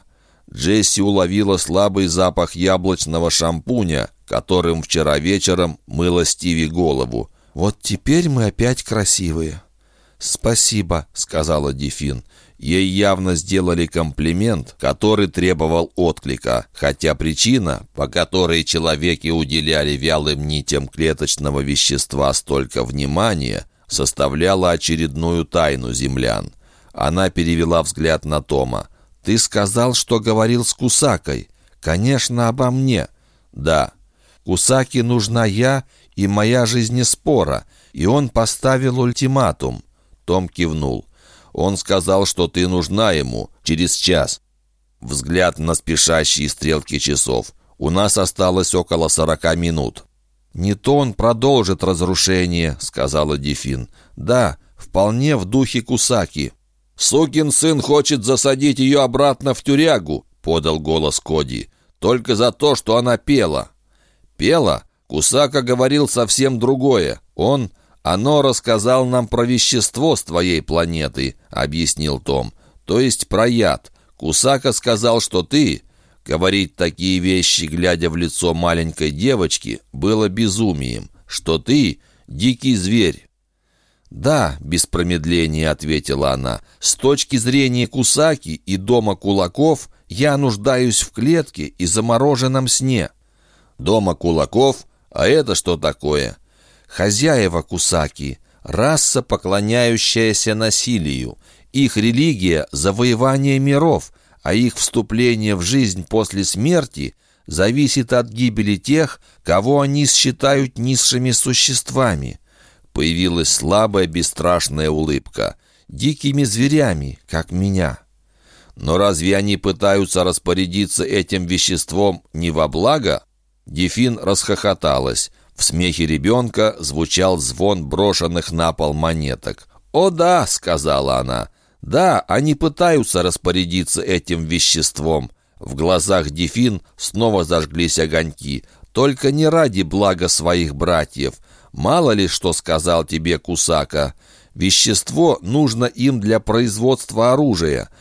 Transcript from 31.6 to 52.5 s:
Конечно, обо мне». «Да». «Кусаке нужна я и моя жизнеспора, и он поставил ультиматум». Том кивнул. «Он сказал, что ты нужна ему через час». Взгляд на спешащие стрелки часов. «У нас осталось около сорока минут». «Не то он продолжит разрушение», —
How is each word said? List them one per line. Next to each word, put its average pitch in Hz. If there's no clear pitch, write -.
Конечно, 117
обо 127
мне». 127
«Да». 73
«Кусаке 127
нужна 117
я 127
и 98
моя 107
жизнеспора, 113
и 80
он 135
поставил 127
ультиматум». 120
Том 87
кивнул. 76
«Он 92
сказал, 95
что 87
ты 90
нужна 92
ему 62
через 82
час». 80
Взгляд 73
на 80
спешащие 78
стрелки 73
часов. 65
«У 76
нас 98
осталось 92
около 82
сорока 80
минут». 82
«Не 95
то 139
он 131
продолжит 113
разрушение», — 87